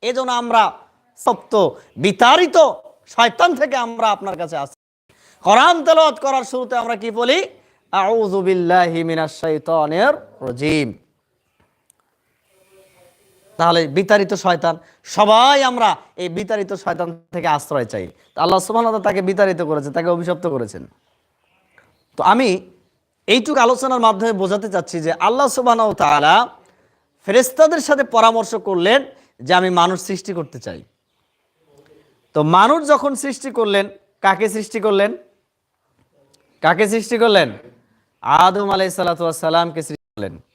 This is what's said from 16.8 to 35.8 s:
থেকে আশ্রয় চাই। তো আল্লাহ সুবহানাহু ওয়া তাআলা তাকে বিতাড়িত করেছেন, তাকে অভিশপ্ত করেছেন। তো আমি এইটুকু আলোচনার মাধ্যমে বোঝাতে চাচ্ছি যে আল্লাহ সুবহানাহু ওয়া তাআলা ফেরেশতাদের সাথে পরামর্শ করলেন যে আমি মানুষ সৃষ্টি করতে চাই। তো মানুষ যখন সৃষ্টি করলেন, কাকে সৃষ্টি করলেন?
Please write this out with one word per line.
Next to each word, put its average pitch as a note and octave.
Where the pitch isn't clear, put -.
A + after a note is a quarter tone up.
থেকে E3+
আশ্রয় C#3+
চাই। G2+
তো -
আল্লাহ F3+
সুবহানাহু A3
ওয়া G#3
তাআলা G3+
তাকে F#3
বিতাড়িত F#3+
করেছেন, D3
তাকে E3+
অভিশপ্ত F3
করেছেন। A#2
তো D3+
আমি F#3+
এইটুকু C4
আলোচনার B3+
মাধ্যমে A3
বোঝাতে G3
চাচ্ছি F3+
যে D#3+
আল্লাহ B3
সুবহানাহু A#3
ওয়া G3+
তাআলা D3+
ফেরেশতাদের C4
সাথে C#4
পরামর্শ A3+
করলেন G#3
যে C3
আমি F#3
মানুষ F3+
সৃষ্টি F#3+
করতে D#3
চাই। -
তো D3+
মানুষ A3
যখন C#4+
সৃষ্টি C4+
করলেন, G3+
কাকে F#3+
সৃষ্টি G#3+
করলেন? G#3